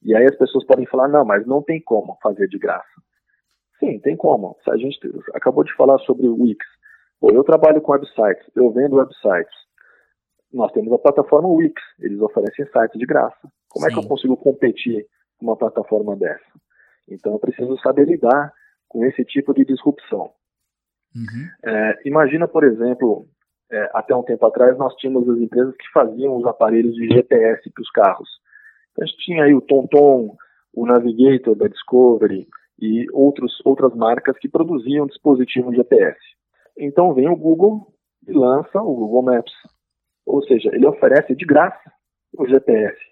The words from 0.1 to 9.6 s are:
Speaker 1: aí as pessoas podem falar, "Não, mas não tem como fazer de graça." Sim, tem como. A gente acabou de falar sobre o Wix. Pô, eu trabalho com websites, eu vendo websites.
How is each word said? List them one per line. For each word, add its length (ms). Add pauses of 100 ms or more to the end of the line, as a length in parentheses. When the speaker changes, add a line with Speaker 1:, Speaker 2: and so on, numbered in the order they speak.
Speaker 1:
aí 80
as 120
pessoas 300
podem 200
falar, 220
"Não, 160
mas 220
não 160
tem 180
como 420
fazer 260
de 100
graça." 300 (880)
Sim, 220
tem 160
como. 400 (120)
A 80
gente 220 (360)
acabou 300
de 100
falar 260
sobre 260
o 140
Wix. 240 (560)
Pô, 100
eu 140
trabalho 360
com 120
websites, 520 (120)
eu 160
vendo 240
websites. 580 (960)